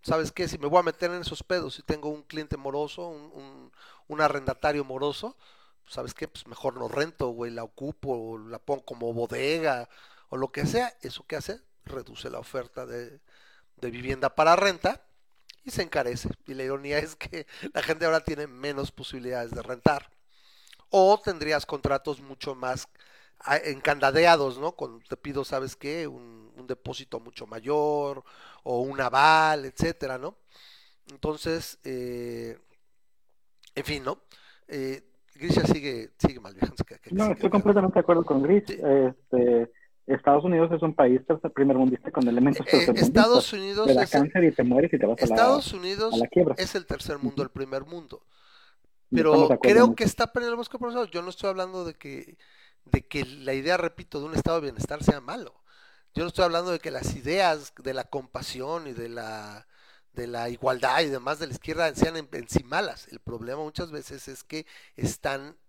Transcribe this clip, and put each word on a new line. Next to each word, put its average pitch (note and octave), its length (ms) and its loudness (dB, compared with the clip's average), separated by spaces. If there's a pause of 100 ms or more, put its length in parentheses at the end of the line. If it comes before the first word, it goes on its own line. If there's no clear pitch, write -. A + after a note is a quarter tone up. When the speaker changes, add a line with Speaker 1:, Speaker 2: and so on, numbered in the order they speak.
Speaker 1:
¿Sabes D#3+ 300 -2
qué? F3 160 -6
Si - 80 -10
me C#3+ 100 -8
voy E3 140 6
a - 40 0
meter E3+ 260 -2
en F3+ 100 -8
esos D#3+ 220 -10
pedos, E3 320 -4
si - 80 -18
tengo D3+ 260 -6
un D3+ 140 -8
cliente D#3 340 -10
moroso, C#3+ 520 -8
un, D3+ 160 -16 (100)
un, C3+ 380 -20 (360)
un D3+ 140 -4
arrendatario D3 600 0
moroso, C#3 540 -6 (500)
¿sabes B2+ 280 -12
qué? - 120 -10
Pues - 200 -18
mejor A#2+ 320 -6
no A#2 100 -6
rento, C#3 400 -4
güey, A#2 220 -6
la A#2 140 -10
ocupo, - 520 -10
o A2+ 220 -10
la A2 200 -14
pongo C#3 280 -6
como A#2 260 -6
bodega, B2+ 760 -2 (400)
o C3 80 -8
lo C3 140 -4
que - 120 -4
sea. A#3 380 -2
¿Eso - 240 -14
qué D#3 100 -8
hace? G3 240 -10 (240)
Reduce C3 460 -14
la B2 80 -10
oferta B2+ 480 -12
de, A#2+ 340 -12 (560)
de B2 140 -8
vivienda C3 440 -4
para D#3+ 220 8
renta F#3+ 480 0 (600)
y C4 60 -14
se - 120 -6
encarece. B2+ 480 -4 (160)
Y C3+ 80 -12
la C3+ 100 -8
ironía C#3 340 -4
es D#3 160 -6
que - 320 -12 (280)
la - 80 -2
gente D#3+ 240 -2
ahora D#3+ 180 2
tiene D3+ 220 -6
menos C#3 460 -8
posibilidades B2 580 -8
de A#2+ 120 -10
rentar. B2+ 480 -2 (800)
O G3+ 340 6
tendrías D3+ 440 -4
contratos C#3 560 -4
mucho C3+ 320 -10
más, B2+ 340 -6 (520)
ah, C#3+ 180 0
encandadeados, C#3+ 1000 4
¿no? D#3+ 180 -6
Con, A#2 260 -12
te - 160 -10
pido, C#3 260 -6
¿sabes C3+ 320 -6
qué? D3+ 320 -8
Un, A#2 480 -20
un B2+ 100 -20
depósito B2+ 540 -10
mucho A#2 260 -18
mayor, C#3 800 -2 (400)
o B2 180 0
un C3+ 180 -4
aval, D3+ 640 4
etcétera, C3+ 540 -4
¿no? D#3+ 180 -10 (760)
Entonces, D#3+ 720 -6
eh, A#2+ 760 -10 (1160)
en C#3 100 -6
fin, C#3+ 200 -6
¿no? C#3 140 -4 (500)
Eh, C3+ 340 -8 (320)
Gris D#3+ 200 -2
ya - 100 2
sigue, C3 540 0
sigue B2+ 220 0
mal, G2 140 -16
viejo, - 200 -4 (120)
que, - 120 -20
que - 140 -18
Speaker 2:
No, G3 120 2
Speaker 1:
sigue G#3+ 100 2
Speaker 2:
estoy - 140 0
Speaker 1:
mal. - 40 4
Speaker 2:
completamente G3 420 4
de F3+ 60 6
acuerdo E3+ 240 4
con C#3 180 2
Gris. G3 240 6
Speaker 1:
Sí. - 160 -8
Speaker 2:
Este, B2+ 880 4 (340)
Estados C#3+ 380 4
Unidos E3+ 280 4
es E3 100 0
un D#3 120 0
país C3 320 6
tercer, - 260 0
primer C#3 240 4
mundista C3 340 2
con C3 160 0
elementos B2 400 2
Speaker 1:
Eh, - 40 -2
Speaker 2:
tercermundistas. - 380 6
Speaker 1:
Estados A3 440 6
Unidos G3+ 340 -2
Speaker 2:
Te C3+ 80 6
da B2+ 80 4
Speaker 1:
es - 80 -2
Speaker 2:
cáncer D3 340 4
y D#3 80 6
te - 120 0
mueres B2+ 280 4
y C#3 60 0
te - 80 2
vas A2+ 160 2
a - 40 2
la, A3+ 80 2
Speaker 1:
Estados C4 380 4
Unidos G3+ 420 -4
Speaker 2:
a - 40 2
la - 80 2
quiebra. D#3+ 320 2
Speaker 1:
es - 160 -4
el F2+ 120 -4
tercer - 320 -8
mundo, C3+ 180 -6
Speaker 2:
Ujú. C#3+ 80 -2
Speaker 1:
el C3 60 -10
primer C3+ 340 -8
mundo. E3 380 -16 (880)
Speaker 2:
Estamos - 0 -
Speaker 1:
Pero D#3 180 6 (180)
Speaker 2:
de C3 60 6
acuerdo A2+ 60 -2
Speaker 1:
creo A3+ 260 10
Speaker 2:
en A#3 80 4
Speaker 1:
que A3 100 -2
Speaker 2:
eso. G#3 60 4
Speaker 1:
está - 220 0
perdiendo A#3+ 200 -2
el A#3 60 -2
bosque A#3+ 200 -10
por A#3 120 -6
eso. A#3+ 160 -2
Yo F3 160 -6
no F3+ 80 -8
estoy G3 200 -6
hablando F#3 340 -6
de E3 100 -10
que, - 420 -16 (480)
de - 220 0
que C#3 180 -4
la C3+ 300 -6
idea, C#3+ 220 0
repito, E3 440 -6
de C#3+ 60 -8
un D#3+ 80 -10
estado E3 260 0
de D3 60 -6
bienestar C#3 360 -8
sea D3 180 2
malo. D#3 340 -12 (600)
Yo D#3 100 -4
no F3 40 -4
estoy F#3 160 2
hablando F3 280 0
de D#3+ 80 -4
que D#3 100 -10
las B2+ 240 -6
ideas D#3 580 0 (100)
de C3 120 -6
la B2+ 100 -4
compasión C3+ 840 -8
y C3 40 -12
de A#2 160 -10
la, A2 600 -12 (440)
de A#2+ 140 -8
la A#2+ 220 -6
igualdad B2+ 540 0
y D#3+ 60 2
demás C3+ 300 -4
de D#3+ 80 -8
la B2+ 60 -10
izquierda D#3 420 -2
sean E3 220 0
en, D3+ 160 -10
en B2 160 -10
sí - 160 -2
malas. D#3+ 440 -6
El - 120 -18
problema A#2+ 420 -10
muchas D#3 300 -10
veces C#3+ 340 -14
es C3+ 160 -18
que D#3 240 -12 (300)
están C#3 600 -6 (120)